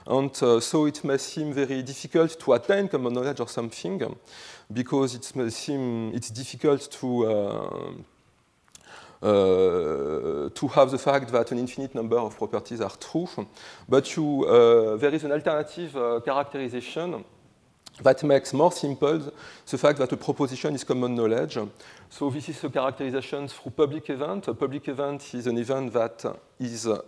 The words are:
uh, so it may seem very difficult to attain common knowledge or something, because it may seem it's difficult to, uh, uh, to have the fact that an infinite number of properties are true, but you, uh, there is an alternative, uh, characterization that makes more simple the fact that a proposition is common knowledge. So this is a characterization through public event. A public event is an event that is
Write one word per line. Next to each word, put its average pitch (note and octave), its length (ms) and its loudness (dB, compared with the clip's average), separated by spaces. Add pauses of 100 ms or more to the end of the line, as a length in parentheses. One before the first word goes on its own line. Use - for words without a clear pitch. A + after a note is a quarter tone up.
uh, C3 540 4
so D3+ 260 2
it C#3+ 160 -4
may C#3 140 0
seem D3+ 360 -6
very C3 300 -2
difficult D3+ 560 0
to - 140 2
attain G3 340 2
common B2+ 280 -2
knowledge B2+ 260 -4
or A#2 80 -6
something, B2 680 -6 (560)
because B2 440 0
it A#2 200 -14
may B2+ 140 -2
seem A#2 680 -4
it's A2+ 160 -6
difficult C3 600 -2
to, A#2+ 340 -2
uh, G2+ 640 -2 (1300)
uh, D#2+ 1200 2
to - 180 -4
have C3 220 6
the C3 80 -2
fact C3+ 340 0
that A#2 180 2
an B2 80 -2
infinite B2+ 360 -6
number A#2 240 0
of G#2+ 180 -4
properties A2+ 460 -4
are G2 180 -6
true, E3+ 280 -4 (600)
but C3+ 280 4
you, D3 280 0
uh, A2+ 520 8
there C#3 180 2
is D#3 100 -2
an C#3+ 80 -2
alternative, D3+ 640 -2
uh, A#2+ 240 0
characterization C#3 1040 -4 (800)
that C3 200 6
makes C#3 320 4
more D#3+ 180 6
simple C#3+ 580 -2 (380)
the - 80 -4
fact D3 220 4
that C3 140 0
a C#3 40 -4
proposition C#3+ 580 -2
is B2+ 100 -6
common B2 300 0
knowledge. A#2+ 440 0 (500)
So C#3+ 220 -4
this C3 180 -8
is D3 160 -10
a C#3+ 60 -4
characterization C3+ 760 -4
through - 260 -14
public D3 360 0
event. D3+ 400 -4
A A#2+ 60 0
public C#3 340 -4
event C#3 460 -6
is A#2+ 120 -6
an A#2+ 120 0
event B2+ 340 -2
that A#2 320 -2 (340)
is A#2 300 -6 (200)